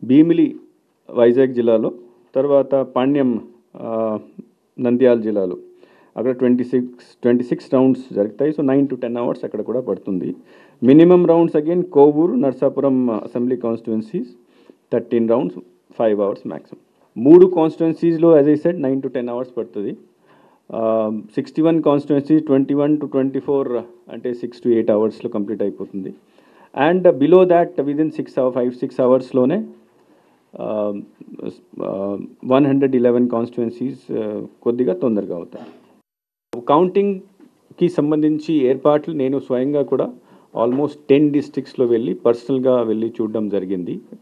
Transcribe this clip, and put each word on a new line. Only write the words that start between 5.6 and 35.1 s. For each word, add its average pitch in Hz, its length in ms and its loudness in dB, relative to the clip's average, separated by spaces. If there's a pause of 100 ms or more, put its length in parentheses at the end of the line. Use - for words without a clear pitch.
అక్కడ 117 140 -2
ట్వంటీ 123 320 0
సిక్స్, 123 420 -4 (160)
ట్వంటీ 123 220 2
సిక్స్ - 300 -6
రౌండ్స్ 131 400 2
జరుగుతాయి. 110 380 -2
So 151 100 -6
నైన్ 139 260 2
to 127 140 -8
టెన్ 120 160 -6
అవర్స్ - 280 -6
అక్కడ 107 160 -8
కూడా 117 200 -6
పడుతుంది. 92 540 -6 (480)
మినిమం 170 420 8
రౌండ్స్ 165 300 2
again 170 300 -2
కోవూరు, 147 480 4
నర్సాపురం 131 800 0
అసెంబ్లీ 120 460 -4
కాన్స్టిట్యుయెన్సీస్ 113 720 -6 (640)
థర్టీన్ 120 360 0
రౌండ్స్, 135 300 -2 (400)
ఫైవ్ 107 200 0
అవర్స్ 104 280 -4
మ్యాక్సిమం. - 320 -14 (440)
మూడు 175 220 10
కాన్స్టిట్యుయెన్సీస్‌లో 165 960 2
as 143 60 2
I 151 80 4
said 170 200 -2
nine 135 260 -4
to 135 80 -6
ten 123 160 -6
hours 123 280 -8
పడుతుంది. 107 440 -8 (800)
ఆ, 110 360 -2 (240)
సిక్స్టీ 139 260 -4
వన్ 160 220 2
constituency 143 560 2
ట్వంటీ 139 340 0
వన్ 147 240 0
to 143 140 -10
ట్వంటీ 135 280 -2
ఫోర్, 135 280 -2 (440)
అంటే 120 200 -8
six 120 160 -10
to 120 260 -2
eight 113 180 0
అవర్స్‌లో 110 380 -2
complete 104 320 -6
అయిపోతుంది. 98 520 -8 (760)
And 180 180 2
below 160 380 4
that 175 300 2
within 147 320 -2
six 151 180 -8 (140)
hour, 127 180 0
five, 123 140 -2 (140)
six - 160 -4
అవర్స్‌లోనే, 131 640 0 (960)
ఆ, 107 320 -4 (880)
ఆ, 98 340 -6 (280)
వన్ 135 200 4
hundred 135 300 0
eleven 123 340 2
constituencies, 120 840 -6
uh, 107 340 -6 (160)
కొద్దిగా 123 320 -2
తొందరగా 104 420 -4